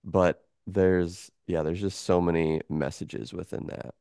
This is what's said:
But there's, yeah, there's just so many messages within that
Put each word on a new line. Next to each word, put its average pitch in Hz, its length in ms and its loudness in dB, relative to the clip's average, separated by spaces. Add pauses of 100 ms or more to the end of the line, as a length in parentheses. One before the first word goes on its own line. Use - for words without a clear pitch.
But 92 420 2 (200)
there's, 90 640 2 (160)
yeah, 85 160 0
there's 82 180 -2
just 98 220 -4
so 90 180 4
many 82 480 2
messages 73 640 -6
within - 340 -10
that - 340 -12